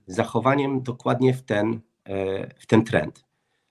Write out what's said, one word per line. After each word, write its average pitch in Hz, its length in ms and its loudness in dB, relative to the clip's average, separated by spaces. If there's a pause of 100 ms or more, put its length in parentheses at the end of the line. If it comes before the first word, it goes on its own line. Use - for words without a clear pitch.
zachowaniem 131 760 0
dokładnie 127 500 0
w 131 100 -12
ten, 110 380 -2 (240)
e, 98 540 -6
w - 60 -20
ten 113 180 6
trend. - 420 -4 (460)